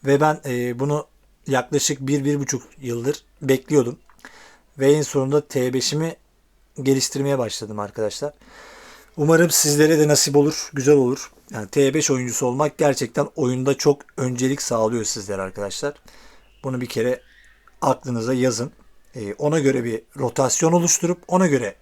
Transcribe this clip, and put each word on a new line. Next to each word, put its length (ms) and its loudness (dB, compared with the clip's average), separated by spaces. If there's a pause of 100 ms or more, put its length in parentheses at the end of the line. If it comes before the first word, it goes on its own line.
Ve 160 4
ben, 240 2
e, 340 -4
bunu 280 -2 (400)
yaklaşık 540 -2
bir, 240 -2
bir 140 0
buçuk 240 -6 (180)
yıldır 440 -6 (160)
bekliyordum. 580 0 (800)
Ve 140 4
en 80 2
sonunda 460 0
T 260 -2
beşimi 420 -2 (680)
geliştirmeye 560 0
başladım 420 -6
arkadaşlar. 540 -6 (840)
Umarım 320 4
sizlere 500 4
de 80 6
nasip 280 2
olur, 380 2
güzel 220 4
olur. 360 0 (200)
Yani 160 -8
T 260 2
beş 180 0
oyuncusu 340 -2
olmak 320 -2
gerçekten 580 0
oyunda 420 0
çok 240 2 (160)
öncelik 440 -2
sağlıyor 420 0
sizlere 380 -6
arkadaşlar. 520 -8 (720)
Bunu 180 -6
bir 80 -8
kere 320 -2 (600)
aklınıza 520 -2
yazın. 380 0 (440)
Ee, 180 -8
ona 260 0
göre 240 0
bir 180 -4 (160)
rotasyon 540 0
oluşturup 560 0
ona 200 2
göre 340 0